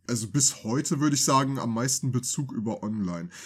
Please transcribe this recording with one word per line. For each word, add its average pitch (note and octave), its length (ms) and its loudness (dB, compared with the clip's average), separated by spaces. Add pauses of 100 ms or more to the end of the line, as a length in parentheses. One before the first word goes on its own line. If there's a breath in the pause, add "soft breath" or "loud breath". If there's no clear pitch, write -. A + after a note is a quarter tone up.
also A2+ 200 -2
bis C#3 360 0
heute C#3 360 0
würde D3 160 4
ich - 100 2
sagen, C3+ 340 4
am A#2 140 -2
meisten B2+ 380 0
Bezug C3 420 -2
über A2 280 -2
online. F#2 480 -4 (160 loud breath)